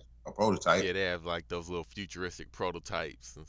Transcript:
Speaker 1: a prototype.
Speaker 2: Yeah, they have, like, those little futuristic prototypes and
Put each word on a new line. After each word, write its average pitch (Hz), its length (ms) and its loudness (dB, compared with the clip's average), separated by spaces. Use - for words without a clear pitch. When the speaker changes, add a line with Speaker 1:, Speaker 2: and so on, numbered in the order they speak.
Speaker 1:
a - 60 -8
prototype. 95 520 4
Speaker 2:
Yeah, 90 100 2
they 95 80 2
have, 90 240 0
like, 87 220 -2
those 85 200 -4
little 87 160 -2
futuristic 87 680 -8
prototypes 85 840 -4
and 78 140 -14